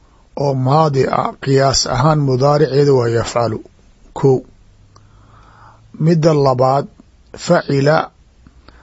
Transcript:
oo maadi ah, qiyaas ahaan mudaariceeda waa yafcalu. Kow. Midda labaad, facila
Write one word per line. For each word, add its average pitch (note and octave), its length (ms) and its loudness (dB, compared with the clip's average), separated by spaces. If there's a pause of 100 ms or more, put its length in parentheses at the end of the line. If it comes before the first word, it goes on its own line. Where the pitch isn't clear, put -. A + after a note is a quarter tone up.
(360)
oo C#3+ 180 -2
maadi C3+ 540 0
ah, - 220 -2 (100)
qiyaas C3+ 460 0
ahaan D3+ 340 0
mudaariceeda C#3+ 760 2
waa A#2+ 140 2
yafcalu. A2+ 500 -2 (520)
Kow. C3 260 0 (1600)
Midda D#3+ 400 2
labaad, C3 520 0 (480)
facila D3 640 0 (880)